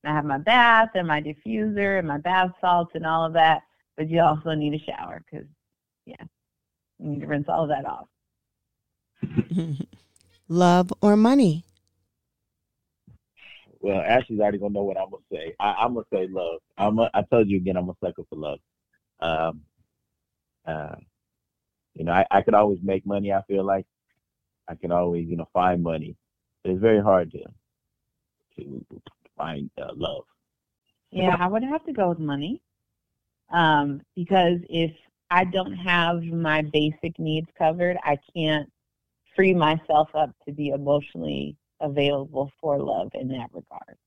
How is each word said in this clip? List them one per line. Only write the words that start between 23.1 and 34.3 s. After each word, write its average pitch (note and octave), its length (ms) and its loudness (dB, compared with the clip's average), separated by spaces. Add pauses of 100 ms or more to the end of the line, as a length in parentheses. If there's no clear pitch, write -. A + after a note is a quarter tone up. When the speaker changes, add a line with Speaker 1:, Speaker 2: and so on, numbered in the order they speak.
Speaker 3:
I G2 100 0
feel G2 220 -2
like F#2+ 220 -2 (840)
I E2 80 -10
can E2+ 160 -6
always, F2 360 0
you E2+ 80 -4
know, E2 160 -10
find F2+ 300 2
money. E2 340 -6 (460)
But F#2+ 100 -4
it's F#2 80 -2
very A2 220 6
hard F#2 300 2
to, - 120 -14 (1120)
to C#2 260 -14 (520)
find, D2 340 -8 (100)
uh, - 160 -12
love. - 280 -6 (840)
Speaker 1:
Yeah, F#3 280 2
I F3+ 100 0
would A3 160 -2
have D4+ 220 -6
to D#4+ 60 -8
go G3 180 0
with E3+ 100 -4
money. D3+ 400 -4 (880)
Um, D3+ 520 2 (120)
because F3 440 2 (100)